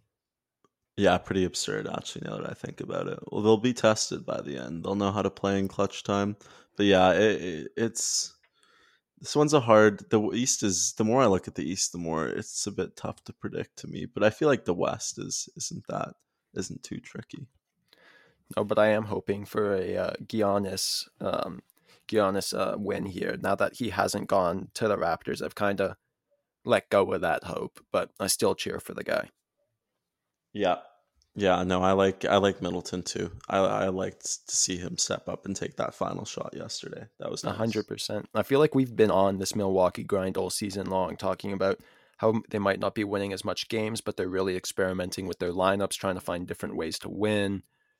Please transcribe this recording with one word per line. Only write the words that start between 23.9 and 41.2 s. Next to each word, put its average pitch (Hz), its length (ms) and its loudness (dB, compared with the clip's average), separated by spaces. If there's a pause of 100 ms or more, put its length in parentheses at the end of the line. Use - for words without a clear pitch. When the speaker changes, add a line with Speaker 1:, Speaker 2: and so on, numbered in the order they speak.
Speaker 2:
hasn't 98 360 0
gone 92 460 0
to 113 140 -2
the 101 100 2
Raptors, - 460 -4
I've - 120 -8
kinda 98 420 0 (680)
let 113 260 2
go 95 240 4
of 87 80 -2
that 82 240 0
hope, - 340 -8 (120)
but - 280 -2
I 98 80 -2
still 98 260 2
cheer - 260 -6
for - 140 -14
the - 100 -10
guy. - 260 -2 (1200)
Speaker 1:
Yeah. 95 240 2 (560)
Yeah, 92 300 4
no, 92 180 2
I 95 120 4
like, 95 320 2
I - 120 4
like 98 240 4
Middleton 90 420 -4
too. - 280 -6 (180)
I, 98 100 0
I 98 280 2
liked 92 600 -6
to - 80 -6
see - 200 0
him 87 220 -8
step - 320 -4
up - 160 -8
and 98 100 -4
take - 220 -8
that - 180 -4
final - 300 -4
shot - 280 -8
yesterday. - 520 -10 (140)
That - 120 -8
was - 140 -8
nice. 107 80 -2
Speaker 2:
A - 40 -8
hundred 110 300 -2
percent. - 480 -6
I 101 80 0
feel 135 160 4
like 151 160 4
we've 127 200 2
been 107 140 6
on 95 300 4
this 95 160 -4
Milwaukee 95 480 2
grind 95 320 -2
all 92 140 -2
season 98 380 -4
long, 92 280 0
talking 98 380 -4